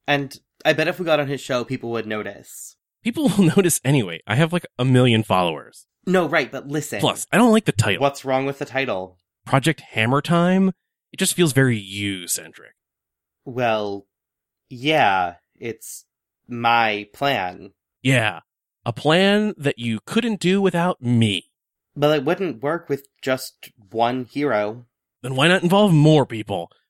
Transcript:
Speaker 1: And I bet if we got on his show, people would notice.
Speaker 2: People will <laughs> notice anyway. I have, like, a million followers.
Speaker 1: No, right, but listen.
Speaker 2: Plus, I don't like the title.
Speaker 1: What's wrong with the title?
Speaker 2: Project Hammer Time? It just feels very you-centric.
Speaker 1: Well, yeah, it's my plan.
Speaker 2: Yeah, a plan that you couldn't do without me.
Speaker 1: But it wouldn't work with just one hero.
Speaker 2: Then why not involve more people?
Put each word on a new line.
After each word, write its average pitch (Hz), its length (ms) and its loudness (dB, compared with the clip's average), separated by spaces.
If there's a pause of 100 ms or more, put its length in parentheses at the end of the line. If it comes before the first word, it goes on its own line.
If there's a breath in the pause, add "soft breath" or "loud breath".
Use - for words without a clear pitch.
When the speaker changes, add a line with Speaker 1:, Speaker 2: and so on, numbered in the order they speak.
Speaker 1:
And 143 320 -4 (240)
I 156 80 4
bet 156 160 -2
if 170 100 -6
we 180 80 -8
got 156 140 2
on 143 80 -4
his 139 140 -6
show, 123 240 -4
people 123 260 -8
would 110 160 -6
notice. 104 680 -12 (300)
Speaker 2:
People 294 220 0
will 202 160 4
<laughs> 160 100 2
notice 185 300 2
anyway. 107 420 0
I 107 80 -2
have, 160 160 2
like, 175 140 -4 (120)
a 123 60 -4
million 123 400 4
followers. 87 640 -4 (180)
Speaker 1:
No, 175 220 0
right, 139 240 -2
but 131 160 -12
listen. 143 320 -6
Speaker 2:
Plus, - 320 -2
I 151 60 2
don't 226 160 6
like 220 100 4
the - 80 0
title. 95 300 -2
Speaker 1:
What's 139 240 -2
wrong 135 200 -2
with 139 140 -6
the 147 60 -6
title? 104 520 -6 (280)
Speaker 2:
Project 135 340 0
Hammer 120 420 -2
Time? 180 520 2 (400)
It - 40 -16
just 190 160 -4
feels 165 200 2
very 127 240 4
you-centric. 95 960 -8 (720)
Speaker 1:
Well, 110 640 -2 (600)
yeah, 117 680 0 (200)
it's - 480 -14 (460)
my 117 640 2
plan. 98 580 -4 (300)
Speaker 2:
Yeah, 110 400 0 (440)
a 117 60 -2
plan 196 640 2
that 139 240 -4
you 113 260 -4
couldn't 226 360 -2
do 190 200 2
without 175 400 0
me. 113 440 0 (500)
Speaker 1:
But 147 180 2
it 143 120 0
wouldn't 165 360 -4
work 160 280 -6
with 139 180 -6 (140)
just - 500 -6 (180)
one 120 360 -2
hero. 120 600 -4 (360)
Speaker 2:
Then 131 160 -6
why 143 100 4
not 180 160 4
involve 196 300 4
more 151 320 6
people? 101 440 -8 (200)